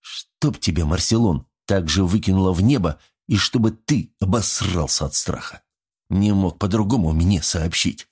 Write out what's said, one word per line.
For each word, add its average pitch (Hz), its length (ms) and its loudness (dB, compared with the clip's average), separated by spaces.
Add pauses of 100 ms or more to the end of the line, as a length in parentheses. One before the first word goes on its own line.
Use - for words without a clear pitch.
«Чтоб - 580 -6
тебя, 82 260 0
Марселон, 90 600 0 (180)
так 92 240 0
же 90 140 2
выкинуло 95 480 2
в 87 100 0
небо, 101 380 2 (280)
и 107 100 0
чтобы 110 340 0
ты - 480 -4
обосрался 92 840 -2
от 69 100 -6
страха! - 460 -6 (480)
Не 101 240 2
мог 95 260 0
по-другому 101 540 0
мне 85 280 2
сообщить». - 720 -4